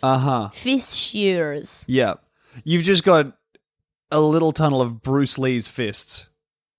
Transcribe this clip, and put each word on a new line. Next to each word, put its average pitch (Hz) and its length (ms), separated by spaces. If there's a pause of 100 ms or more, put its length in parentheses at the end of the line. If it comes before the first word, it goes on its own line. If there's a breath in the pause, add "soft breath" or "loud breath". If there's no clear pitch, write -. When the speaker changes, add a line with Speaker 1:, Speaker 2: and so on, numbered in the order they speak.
Speaker 1:
Uh-huh. 131 460
Speaker 2:
Fissures. 190 1400
Speaker 1:
Yeah. 120 260 (500 loud breath)
You've 165 200
just 180 200
got 156 320 (760)
a 151 100
little 156 300
tunnel 143 280
of 117 220
Bruce 135 380
Lee's 127 300
fists. - 580 (520)